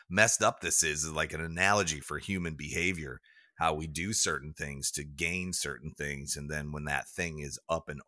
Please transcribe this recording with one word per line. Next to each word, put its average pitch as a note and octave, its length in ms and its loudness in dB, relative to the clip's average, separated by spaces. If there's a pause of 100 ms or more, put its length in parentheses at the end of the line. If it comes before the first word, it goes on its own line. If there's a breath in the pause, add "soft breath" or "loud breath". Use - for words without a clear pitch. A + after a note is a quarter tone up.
(100)
messed G#2+ 320 6
up G#2+ 180 6
this D#2 220 4
is, D2+ 220 2
is, D#2+ 80 -4
like, D#2 200 0
an D#2+ 80 -2
analogy E2+ 600 2
for D2+ 180 -6
human F2 380 -4
behavior, D2+ 640 -2 (320 soft breath)
how E2 200 2
we D#2 120 -4
do E2+ 280 -4
certain D2+ 400 0
things C#2+ 360 -4
to D2 140 -4
gain E2+ 480 -2
certain C#2+ 400 -2
things. C#2+ 440 -4
And C#2+ 140 -6
then D2 220 -4
when D2 140 -4
that C#2+ 200 -2
thing E2 340 -4
is C#2+ 280 -8
up E2 220 -2
and D2 180 -8